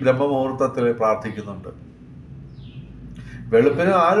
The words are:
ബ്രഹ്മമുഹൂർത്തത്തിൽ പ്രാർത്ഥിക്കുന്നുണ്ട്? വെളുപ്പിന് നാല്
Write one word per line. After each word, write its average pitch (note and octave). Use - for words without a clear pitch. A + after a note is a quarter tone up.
ബ്രഹ്മമുഹൂർത്തത്തിൽ C3
പ്രാർത്ഥിക്കുന്നുണ്ട്? G#2
വെളുപ്പിന് D3
നാല് F#3+